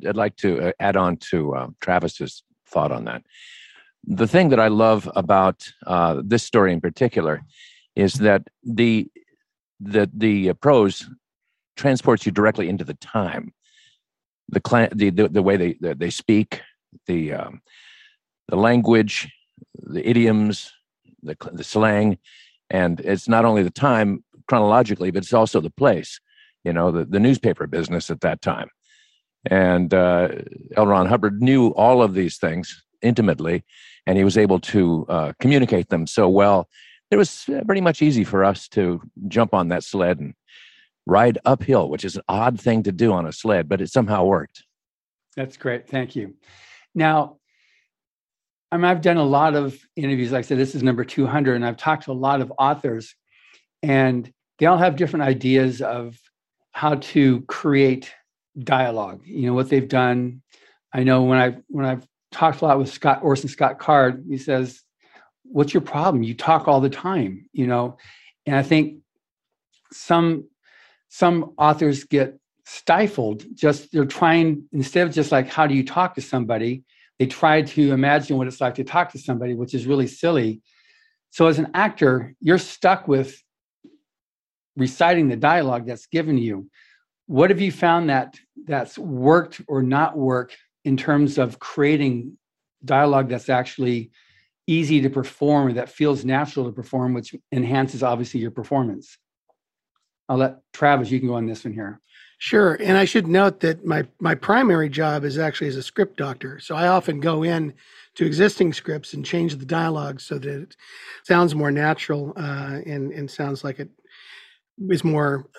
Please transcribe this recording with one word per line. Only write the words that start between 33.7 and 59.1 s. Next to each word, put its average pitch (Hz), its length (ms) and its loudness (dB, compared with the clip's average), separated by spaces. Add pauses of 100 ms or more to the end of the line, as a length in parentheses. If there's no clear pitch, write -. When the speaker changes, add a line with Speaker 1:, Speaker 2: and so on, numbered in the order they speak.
Speaker 1:
and 92 120 2
he 98 40 4
was 98 160 2
able 95 220 4
to, 85 480 0
uh, 78 320 -2
communicate 123 480 2
them 82 180 -2
so 101 220 2
well. 98 400 4 (420)
It 208 60 2
was, - 320 0
uh, 277 160 -4
pretty 196 160 0
much 202 220 0
easy 240 200 4
for 98 220 0
us 95 240 0
to 90 320 -2 (260)
jump 107 280 0
on 92 140 0
that 85 140 -4
sled 90 380 -2
and 71 140 -12 (720)
ride 113 380 4
uphill, 120 440 2
which - 160 -8
is 90 120 -10
an 98 120 -12
odd 110 320 -2
thing 113 240 0
to 98 80 -2
do 107 200 2
on 87 140 -2
a 78 60 -10
sled, 90 360 -2
but 92 120 -2
it 87 100 -6
somehow 104 340 0
worked. 90 380 0 (720)
Speaker 2:
That's 135 220 -10
great. 120 320 -6
Thank 127 260 -6
you. 98 220 -10 (580)
Now, 156 440 0 (1300)
I 170 60 -2
mean, 175 80 0
I've 180 180 2
done 175 140 4
a 160 80 2
lot 147 320 2
of 139 200 -2 (200)
interviews. 135 340 -2
Like 127 140 -2
I - 20 -18
said, 135 120 0
this 135 180 -2
is 127 80 -2
number 123 200 0
two 135 220 -2
hundred, 131 300 0
and 120 100 -2
I've 117 100 -6
talked 156 280 -4
to 139 80 -8
a - 20 -6
lot 135 260 0
of 123 180 -6
authors, 135 580 -2 (640)
and 127 500 0 (260)
they 151 80 2
all 175 120 6
have 175 160 2
different 151 300 -2
ideas 131 580 0
of 117 340 -8 (540)
how 151 240 -2
to 135 480 2
create 135 720 0 (460)
dialogue, 113 640 -4